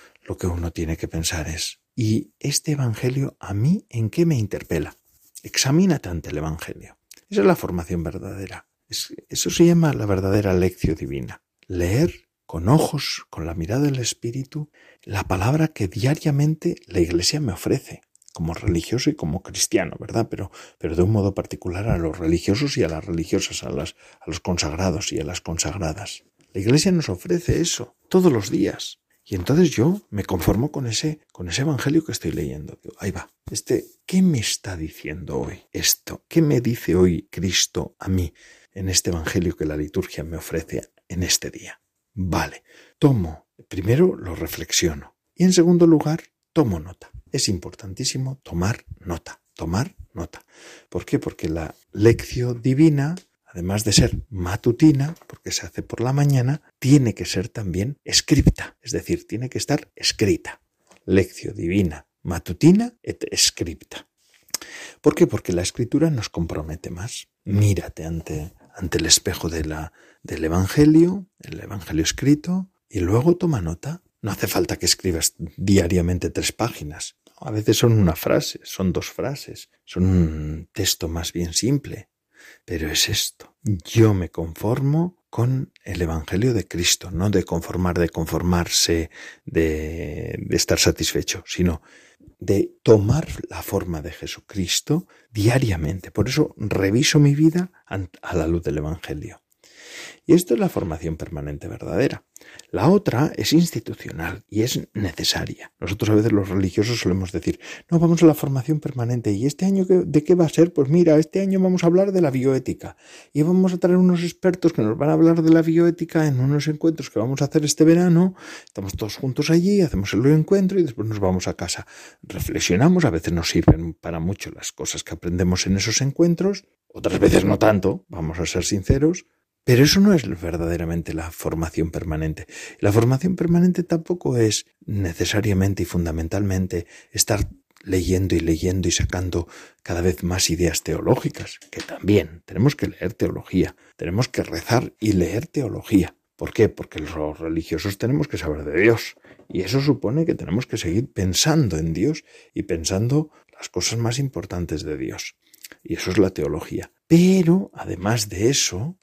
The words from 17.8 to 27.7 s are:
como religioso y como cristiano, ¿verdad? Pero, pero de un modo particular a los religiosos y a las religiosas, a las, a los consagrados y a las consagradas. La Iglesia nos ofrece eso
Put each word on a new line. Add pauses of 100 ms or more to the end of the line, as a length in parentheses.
como
religioso
y
como
cristiano,
¿verdad?
Pero, (260)
pero
de
un
modo
particular
a
los
religiosos
y
a
las
religiosas,
a
las, (240)
a
los
consagrados
y
a
las
consagradas. (300)
La
Iglesia
nos
ofrece
eso (120)